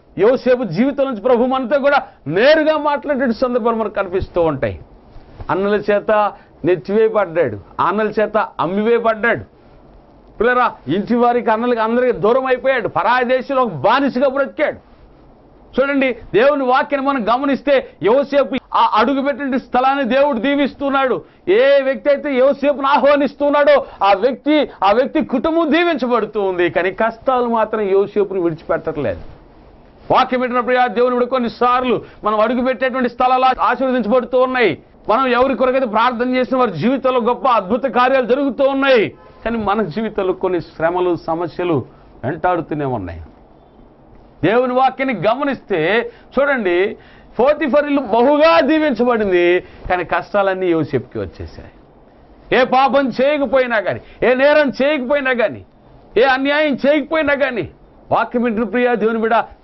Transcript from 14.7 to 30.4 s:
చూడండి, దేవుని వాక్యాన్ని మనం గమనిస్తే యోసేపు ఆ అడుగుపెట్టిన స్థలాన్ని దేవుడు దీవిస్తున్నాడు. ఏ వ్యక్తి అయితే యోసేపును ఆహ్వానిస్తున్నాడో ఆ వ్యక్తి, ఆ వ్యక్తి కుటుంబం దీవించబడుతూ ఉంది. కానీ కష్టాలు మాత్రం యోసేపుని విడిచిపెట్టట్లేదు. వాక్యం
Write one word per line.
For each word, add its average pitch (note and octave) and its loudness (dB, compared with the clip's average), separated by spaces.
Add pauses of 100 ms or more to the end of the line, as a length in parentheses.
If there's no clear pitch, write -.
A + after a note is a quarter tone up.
చూడండి, C4+ 0 (180)
దేవుని C#4 4
వాక్యాన్ని C4+ 0
మనం A#3 0
గమనిస్తే C#4 0 (140)
యోసేపు C4+ 2 (180)
ఆ - 2
అడుగుపెట్టిన C4+ 0
స్థలాన్ని C4+ 0
దేవుడు C4 0
దీవిస్తున్నాడు. C4+ -2 (260)
ఏ C4+ 4
వ్యక్తి C4+ -2
అయితే C#4+ 0
యోసేపును C4+ 2
ఆహ్వానిస్తున్నాడో C#4+ 2 (200)
ఆ - 4
వ్యక్తి, C4 0 (140)
ఆ G3 4
వ్యక్తి C4 0
కుటుంబం D#4+ -2
దీవించబడుతూ B3 -2
ఉంది. F3+ 0
కానీ F3 -2
కష్టాలు A3+ -2
మాత్రం A3 -2
యోసేపుని G3 0
విడిచిపెట్టట్లేదు. D#3 -4 (880)
వాక్యం B3 2